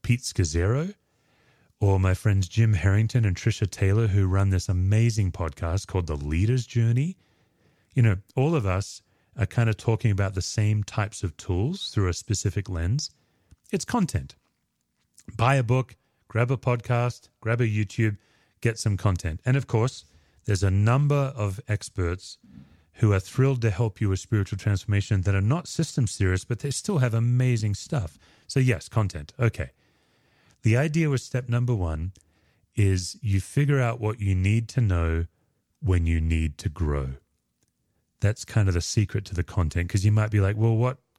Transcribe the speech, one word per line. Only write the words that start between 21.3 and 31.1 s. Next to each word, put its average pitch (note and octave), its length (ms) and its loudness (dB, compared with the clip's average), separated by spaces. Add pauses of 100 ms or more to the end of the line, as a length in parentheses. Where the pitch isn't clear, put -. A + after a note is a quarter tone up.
of G2+ 320 -4
experts F2+ 680 -6 (580)
who G#2+ 160 4
are G2 80 2
thrilled C3 440 0
to A2 80 2
help A2 280 -4
you G#2 100 0
with F#2+ 100 0
spiritual G2+ 400 -2
transformation G2+ 640 0
that G2 120 0
are G2 80 2
not C3+ 260 0
systems - 480 -2
theorists, F#2 300 0
but A#2 140 -6
they C#3+ 120 -6
still F#3+ 280 -2
have A#2+ 160 2
amazing A#2+ 580 2
stuff. - 460 -6 (280)
So - 120 -2
yes, B2+ 280 2
content. F#2+ 520 -2
Okay. A2 320 -2 (920)
The A2 140 4
idea D#3 320 0
with C3+ 120 0